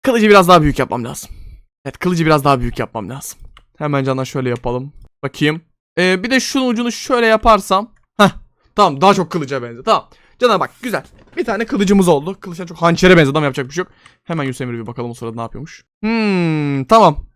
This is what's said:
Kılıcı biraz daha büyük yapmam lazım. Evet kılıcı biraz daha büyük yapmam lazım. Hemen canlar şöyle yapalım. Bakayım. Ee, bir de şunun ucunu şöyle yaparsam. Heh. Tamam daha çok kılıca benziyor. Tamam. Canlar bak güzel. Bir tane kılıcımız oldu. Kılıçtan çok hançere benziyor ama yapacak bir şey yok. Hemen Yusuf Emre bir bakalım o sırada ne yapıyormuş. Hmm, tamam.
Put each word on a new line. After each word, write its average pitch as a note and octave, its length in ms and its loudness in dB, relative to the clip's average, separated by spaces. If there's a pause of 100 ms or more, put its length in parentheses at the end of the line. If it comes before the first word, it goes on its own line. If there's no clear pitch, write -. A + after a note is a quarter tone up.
Kılıcı A3+ 260 2
biraz G3 200 6
daha F3 140 6
büyük D3 160 0
yapmam B2 260 -4
lazım. - 260 -12 (540)
Evet - 140 -14
kılıcı E3+ 280 -2
biraz D3+ 180 4
daha C#3 160 2
büyük A#2+ 180 -4
yapmam A2 300 -8
lazım. C3 320 -14 (380)
Hemen C#3+ 260 -2
canlar C3 200 -2
şöyle B2+ 240 -6
yapalım. B2 440 -6 (300)
Bakayım. D3+ 400 -4 (360)
Ee, F#3 240 0
bir A3 80 -6
de C4 100 2
şunun C4 280 -4
ucunu A#3+ 240 -2
şöyle A#3+ 340 -2
yaparsam. A3 680 2 (220)
Heh. G3+ 140 4 (440)
Tamam D#3+ 260 2
daha G3 140 6
çok F3+ 160 -2
kılıca C#3 320 -6
benziyor. A#2+ 220 -16
Tamam. G#3 240 0 (300)
Canlar A3+ 220 2
bak C3+ 100 -4 (120)
güzel. G3+ 220 -6 (320)
Bir F4 80 -4
tane G3+ 220 -4
kılıcımız G3 420 2
oldu. D#3+ 320 0
Kılıçtan F3+ 260 -12
çok E3+ 120 -18
hançere E3+ 380 4
benziyor C#3+ 200 4
ama D#3 80 0
yapacak C#3 240 -4
bir C3+ 40 -18
şey E3+ 100 -6
yok. - 100 -12 (320)
Hemen D#3+ 200 -6
Yusuf C3 160 -8
Emre A#2+ 180 -8
bir A2+ 80 -10
bakalım A#2+ 240 -10
o A#2 40 -14
sırada A#2 200 -12
ne A#2 60 -12
yapıyormuş. A#2 440 -14 (180)
Hmm, E3+ 840 0
tamam. F#3+ 520 2